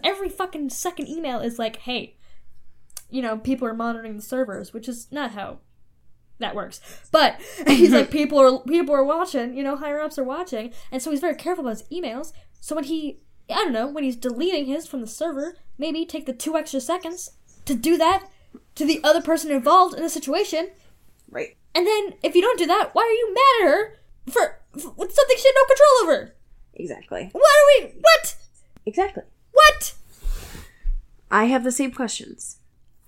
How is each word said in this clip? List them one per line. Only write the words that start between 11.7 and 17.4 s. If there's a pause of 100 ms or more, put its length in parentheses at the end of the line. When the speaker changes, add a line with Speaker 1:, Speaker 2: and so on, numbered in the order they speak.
Speaker 1:
his
emails. (300)
So
when
he, (300)
I
don't
know,
when
he's
deleting
his
from
the
server, (200)
maybe
take
the
two
extra
seconds (340)